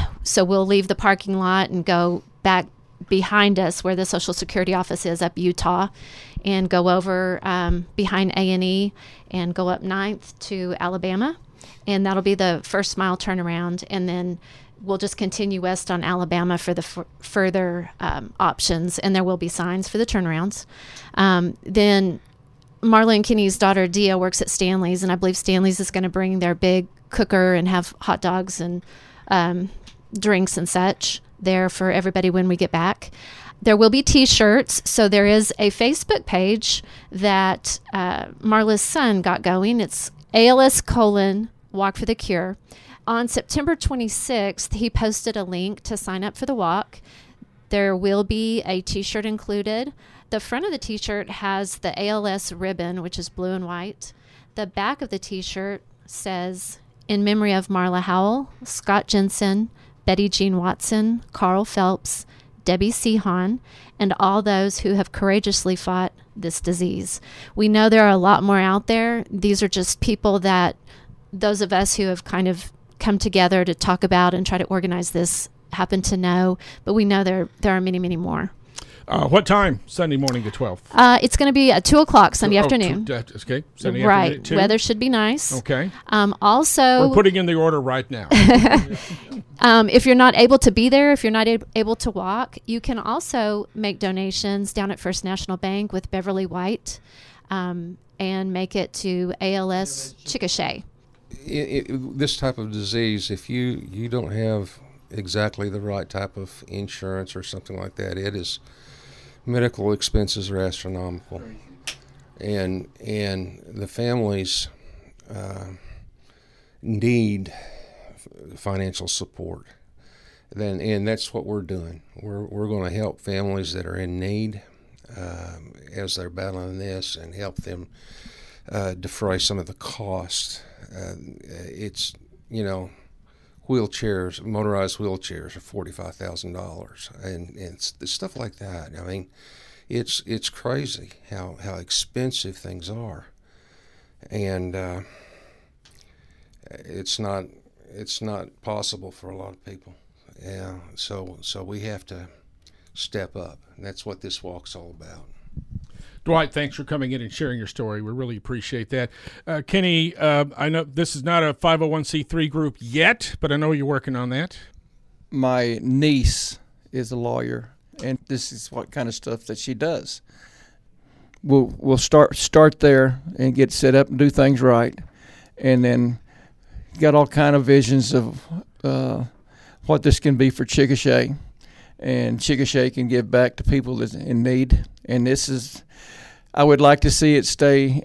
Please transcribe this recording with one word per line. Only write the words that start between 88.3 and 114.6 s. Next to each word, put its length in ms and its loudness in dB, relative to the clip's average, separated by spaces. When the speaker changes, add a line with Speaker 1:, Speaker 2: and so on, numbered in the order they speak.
Speaker 1:
<laughs> 80 8
Um, 300 8
if 160 6
you're 100 8
not 220 8
able 220 8
to 120 6
be 180 4
there, 220 6
if 120 4
you're 80 2
not 160 2
ab-, 280 0
able 220 0
to 140 -4
walk, 540 -4
you 140 -4
can 200 -4
also 720 -4
make 260 -4
donations 720 -4
down 200 -4
at 80 -8
First 240 -6
National 340 -6
Bank 340 -4
with 200 -8
Beverly 340 -4
White, 540 -8
um, 480 -8
and 320 -4
make 240 -4
it 180 -4
to 480 -4
A 140 -2
L 160 -2
S 520 -6
Chickasha. 600 -6
Speaker 3:
It, 440 -4
it, 280 -8
this 200 -2
type 200 -2
of 140 -8
disease, 580 -2
if 200 -8
you, 420 -4
you 180 -8
don't 220 -4
have 480 -4
exactly 580 -4
the 100 -8
right 300 -6
type 280 -8
of 300 -16
insurance 680 -10
or 80 -12
something 340 -14
like 180 -12
that, 220 -8
it 180 -6
is, 240 -8
medical 480 -2
expenses 560 -2
are 80 -4
astronomical. 840 -8
And, 460 -6
and 640 -8
the 200 -12
families, 800 -4